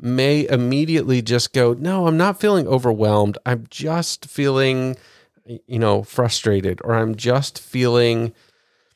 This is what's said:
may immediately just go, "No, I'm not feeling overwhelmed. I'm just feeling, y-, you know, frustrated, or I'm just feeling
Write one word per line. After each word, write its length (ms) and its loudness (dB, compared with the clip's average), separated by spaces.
may 480 0
immediately 720 0
just 320 -2
go, 220 2
"No, 320 -2
I'm 100 2
not 240 0
feeling 260 2
overwhelmed. 800 2
I'm 240 -2
just 560 -6
feeling, 720 0
y-, 200 -14
you 120 -6
know, 240 2
frustrated, 800 -2
or 120 -2
I'm 220 0
just 420 -2
feeling 760 0